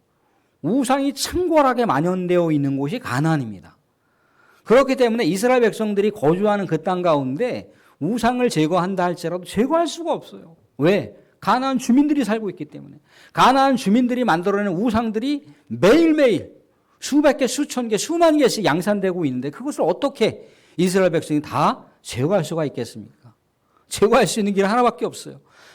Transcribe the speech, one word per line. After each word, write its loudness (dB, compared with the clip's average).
우상이 -2
창궐하게 0
만연되어 0
있는 0
곳이 -6
가나안입니다. -4
그렇기 4
때문에 2
이스라엘 2
백성들이 0
거주하는 0
그 -2
땅 -2
가운데 -2
우상을 0
제거한다 0
할지라도 -6
제거할 0
수가 -6
없어요. -12
왜? 0
가나안 -2
주민들이 2
살고 -4
있기 -14
때문에. -20
가나안 4
주민들이 2
만들어낸 0
우상들이 -2
매일매일 4
수백 2
개, 0
수천 -4
개, 0
수만 2
개씩 2
양산되고 0
있는데 -4
그것을 -6
어떻게 -2
이스라엘 2
백성이 -2
다 -2
제거할 -2
수가 -4
있겠습니까? -10
제거할 2
수 -4
있는 0
길 0
하나밖에 0
없어요. -14